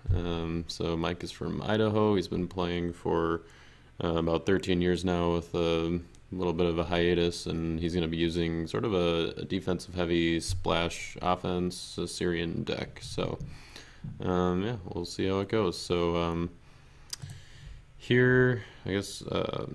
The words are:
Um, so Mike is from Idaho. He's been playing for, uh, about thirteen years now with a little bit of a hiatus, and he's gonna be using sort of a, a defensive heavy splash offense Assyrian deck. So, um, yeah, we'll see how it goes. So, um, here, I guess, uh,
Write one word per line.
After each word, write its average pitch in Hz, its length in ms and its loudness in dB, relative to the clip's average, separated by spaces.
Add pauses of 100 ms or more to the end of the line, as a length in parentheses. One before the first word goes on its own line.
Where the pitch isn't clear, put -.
(160)
Um, 85 540 0
so 85 260 -2
Mike 85 260 -2
is 85 100 -8
from 82 320 -6
Idaho. 107 520 4
He's 90 140 0
been 87 180 0
playing 87 460 -2
for, 85 480 0 (600)
uh, 85 140 2
about 82 300 2
thirteen 92 360 2
years 87 220 2
now 87 300 2
with 85 200 -2
a 82 460 2 (340)
little 90 180 0
bit 85 140 2
of 82 120 2
a 85 60 2
hiatus, 87 640 2
and 82 340 -2
he's 82 160 0
gonna 87 100 0
be 82 120 -2
using 82 500 0
sort 107 160 -2
of 117 100 0
a, 85 440 2
a - 80 -8
defensive 90 500 -4
heavy 85 460 2
splash - 800 0
offense 90 760 -2
Assyrian 87 680 -2
deck. - 360 -6
So, - 380 -4 (800)
um, 90 420 2
yeah, 113 220 -2
we'll 87 220 -6
see 92 200 -4
how 95 140 2
it 98 80 0
goes. 101 300 2
So, 85 400 2
um, 85 320 0 (1500)
here, 127 640 4 (240)
I - 60 -4
guess, 98 300 -4
uh, - 540 -2